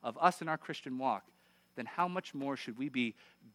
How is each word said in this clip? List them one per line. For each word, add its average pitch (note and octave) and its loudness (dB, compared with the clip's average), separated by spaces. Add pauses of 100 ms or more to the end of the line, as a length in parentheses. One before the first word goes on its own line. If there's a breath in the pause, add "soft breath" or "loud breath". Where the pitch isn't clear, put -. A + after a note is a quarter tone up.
of A#2 -4
us F3 6
in E3 -4
our D#3 0
Christian C3+ -6
walk, A#2+ 2 (520 soft breath)
then A#2+ -6
how F3 0
much F3+ -4
more C#3 -2
should A2+ -8
we C3+ -2
be B2 0 (400 soft breath)